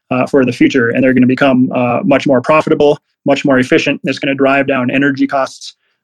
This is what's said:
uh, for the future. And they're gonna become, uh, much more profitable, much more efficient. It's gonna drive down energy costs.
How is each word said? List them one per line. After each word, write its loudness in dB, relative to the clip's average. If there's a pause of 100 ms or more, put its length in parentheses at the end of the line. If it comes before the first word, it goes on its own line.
(120)
uh, -2
for 0
the -2
future. 0
And -2
they're 2
gonna 4
become, 2
uh, -2
much 0
more 2
profitable, 2 (280)
much 0
more 2
efficient. 0
It's -4
gonna -4
drive 0
down -2
energy 0
costs. -8 (280)